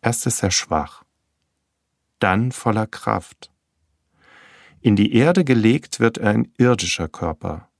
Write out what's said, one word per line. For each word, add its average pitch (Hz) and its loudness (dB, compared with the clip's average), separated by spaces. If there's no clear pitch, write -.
Erst - -4
ist - -4
er 95 0
schwach, - -4
dann 101 0
voller 110 -4
Kraft. - -8
In 104 2
die 104 2
Erde 170 4
gelegt 120 0
wird 113 0
ein 110 0
irdischer 107 0
Körper. 82 -8